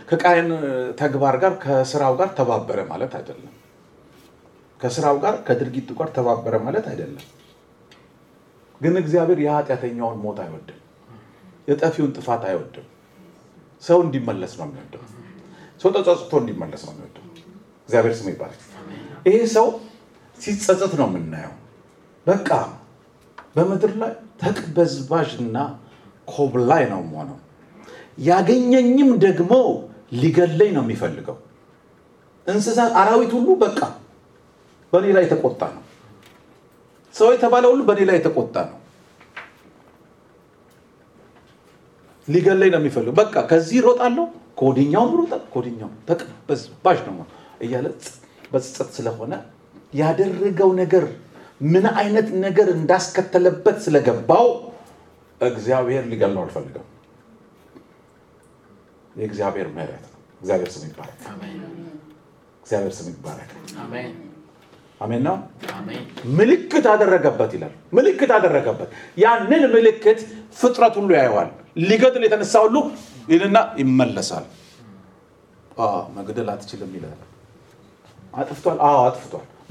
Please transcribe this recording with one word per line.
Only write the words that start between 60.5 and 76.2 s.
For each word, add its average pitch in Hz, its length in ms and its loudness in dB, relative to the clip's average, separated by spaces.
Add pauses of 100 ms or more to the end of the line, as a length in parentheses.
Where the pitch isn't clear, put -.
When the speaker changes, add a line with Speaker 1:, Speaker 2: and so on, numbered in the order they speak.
Speaker 1:
ስም 76 140 -18
ይባረክ። - 440 -20
Speaker 2:
አሜን። 98 320 -16 (1000)
Speaker 1:
እግዚአብሔር 98 340 -6
ስም 85 160 -16
ይባረክ። - 420 -16 (280)
Speaker 2:
አሜን። 123 340 -14 (880)
Speaker 1:
አሜን 117 220 -4
ነው። 175 140 -2 (340)
Speaker 2:
አሜን። - 320 -12 (280)
Speaker 1:
ምልክት 247 560 2
አደረገበት 185 640 2
ይላል። - 220 -10 (180)
ምልክት 277 380 4
አደረገበት። 147 600 2 (260)
ያንን 233 540 4
ምልክት 220 500 4 (340)
ፍጥረት 240 420 2
ሁሉ 202 160 0
ያየዋል። 113 380 2 (280)
ሊገድል 226 440 2
የተነሳ 214 380 0
ሁሉ 220 160 4 (520)
ይልና 196 300 4 (160)
ይመለሳል። 120 720 0 (1300)
"አ፣ 113 100 -2 (260)
መግደል 104 360 -8